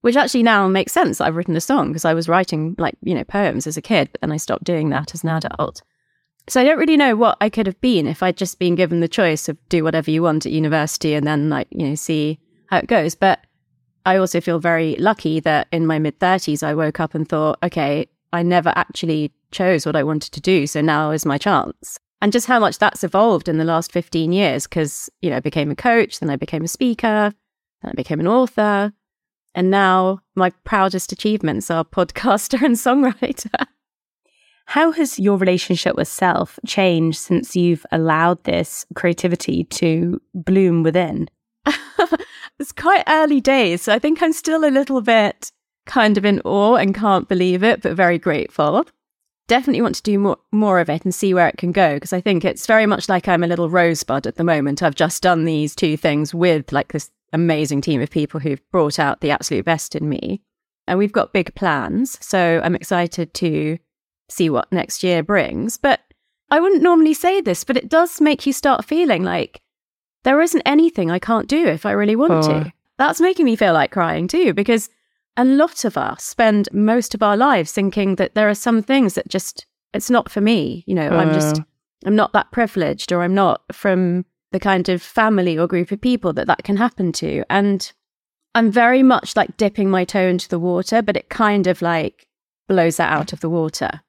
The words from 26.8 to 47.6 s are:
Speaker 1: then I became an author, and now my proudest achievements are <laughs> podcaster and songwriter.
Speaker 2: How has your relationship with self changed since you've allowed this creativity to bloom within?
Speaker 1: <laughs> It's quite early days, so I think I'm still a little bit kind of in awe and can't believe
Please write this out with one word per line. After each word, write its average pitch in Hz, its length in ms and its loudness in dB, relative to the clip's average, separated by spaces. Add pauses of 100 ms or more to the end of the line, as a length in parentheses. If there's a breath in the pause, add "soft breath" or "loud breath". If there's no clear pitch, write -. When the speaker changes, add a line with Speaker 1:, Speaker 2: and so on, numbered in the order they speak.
Speaker 1:
then - 100 -12
I - 40 -10
became - 240 -4
an 170 80 0
author, 208 640 0 (640)
and 185 160 0
now 190 480 2 (160)
my 185 140 2 (160)
proudest 190 480 -2
achievements 180 580 -2
are 165 140 -2
<laughs> - 140 -6
podcaster 208 640 0
and 254 140 4
songwriter. 254 920 -2 (1000)
Speaker 2:
How 320 260 2
has 320 260 -2
your 202 180 2
relationship 180 600 0
with - 100 -2
self - 580 -2
changed 165 540 0
since - 340 -2
you've 175 380 0
allowed 165 540 0
this - 400 -4 (100)
creativity 170 720 -2
to 170 560 -2 (120)
bloom 185 500 2
within? 160 460 0 (360)
Speaker 1:
<laughs> 302 120 0 (840 loud breath)
It's 285 120 -10
quite 359 360 2
early 302 340 4
days, 226 400 2
so 214 120 -2
I 233 60 2
think 302 220 0
I'm 330 100 2
still 320 320 0
a 302 60 4
little 269 320 0
bit 214 500 2 (340)
kind 214 320 2
of 190 60 -2
in 208 220 2
awe 196 300 2
and 190 200 2
can't 202 320 0
believe 180 360 0